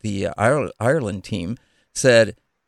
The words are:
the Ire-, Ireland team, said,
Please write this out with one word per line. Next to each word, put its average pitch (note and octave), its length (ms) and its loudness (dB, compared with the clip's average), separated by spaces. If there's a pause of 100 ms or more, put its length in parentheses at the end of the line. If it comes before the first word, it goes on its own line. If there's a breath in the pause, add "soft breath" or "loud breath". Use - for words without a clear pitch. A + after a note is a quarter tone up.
the G2 280 -4
Ire-, A2+ 500 0
Ireland A2 440 -2
team, F#2+ 360 -8 (340)
said, A#2 420 4 (320)